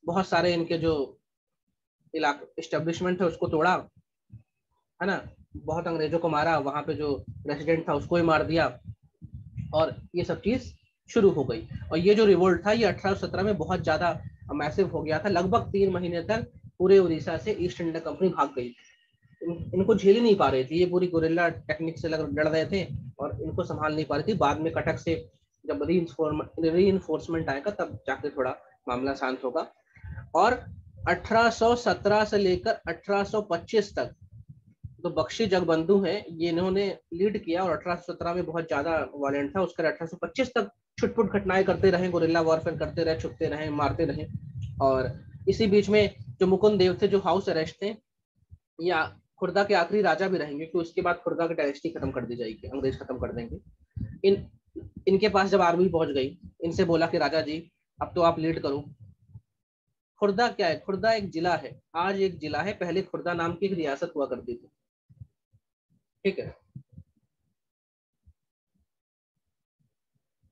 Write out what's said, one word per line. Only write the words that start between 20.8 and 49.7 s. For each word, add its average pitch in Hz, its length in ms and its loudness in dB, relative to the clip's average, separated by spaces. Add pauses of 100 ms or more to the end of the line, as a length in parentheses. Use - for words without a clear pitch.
पूरी 180 220 2
guerrilla 165 420 2
technique 165 500 -6
से 170 80 -6
लग-, 151 320 -2
लड़ 156 80 2
रहे 156 180 2
थे 190 300 -4 (240)
और 147 240 -6
इनको 160 200 -4
संभाल 151 320 -4
नहीं 156 100 -2
पा 143 120 -2
रही 147 160 -2
थी। 180 40 -2
बाद 147 220 2
में 160 140 -2
कटक 156 260 -2
से - 300 -4 (360)
जब 147 180 -4
रीइंफोर्म-, 160 640 -2 (120)
reinforcement 165 880 0
आएगा 139 220 -4
तब - 360 -8
जाके 135 220 -4
थोड़ा 139 260 -2 (320)
मामला 131 260 -2
शांत 131 300 -4
होगा। 131 280 -4 (640)
और 233 300 2 (420)
अठारह 226 420 2
सौ 233 260 4
सत्रह 208 500 2
से 208 120 0
लेकर 190 340 2
अठारह 196 520 -2
सौ 208 180 -2
पच्चीस 202 540 -2
तक 123 200 -6 (880)
तो 175 60 -2
बख्शी - 360 -2
जगबंधु 180 560 4
हैं, 196 280 -2
ये 170 200 -2
इन्होंने 190 480 0 (160)
lead 196 320 0
किया 170 180 0
और 180 80 0
अठारह 175 240 -2
सौ 170 180 -10
सत्रह 170 200 -4
में 175 120 -2
बहुत 165 220 -6
ज्यादा 151 480 -2
violent 143 400 -2
था। 190 60 0
उसके 175 220 -4
अठारह 156 240 -2
सौ 175 100 -12
पच्चीस 247 320 -4
तक 208 220 -4 (280)
छुटपुट 226 320 0
घटनाएं 190 320 2
करते 190 280 4
रहे, 180 180 2
guerrilla 165 320 2
वॉरफेयर 160 360 0
करते 156 260 -2
रहे, 160 160 0
छुपते 160 260 -6
रहे, 151 240 -4
मारते 147 360 0
रहे। 147 220 -4 (540)
और 131 380 0 (300)
इसी 214 180 2
बीच 202 220 4
में 208 260 4 (240)
जो 185 80 4
मुकुंद 190 320 6
देव 180 220 4
थे, 202 60 4
जो 196 120 4
house 190 300 0
arrest 160 320 -2
थे, 214 140 -4 (840)
या 170 380 0 (200)
खुर्दा 190 240 2
के 202 100 2